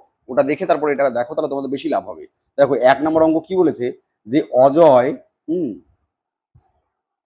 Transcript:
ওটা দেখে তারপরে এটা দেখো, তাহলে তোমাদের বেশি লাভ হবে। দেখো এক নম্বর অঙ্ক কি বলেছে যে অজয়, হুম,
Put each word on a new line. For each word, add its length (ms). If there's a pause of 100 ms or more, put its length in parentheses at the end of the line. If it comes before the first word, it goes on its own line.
(300)
ওটা 140
দেখে 220
তারপরে 280
এটা 160
দেখো, 240
তাহলে 200
তোমাদের 220
বেশি 140
লাভ 200
হবে। 140 (340)
দেখো 160 (180)
এক 140
নম্বর 180
অঙ্ক 140 (100)
কি 80
বলেছে 300 (420)
যে 120 (260)
অজয়, 440 (380)
হুম, 220 (1600)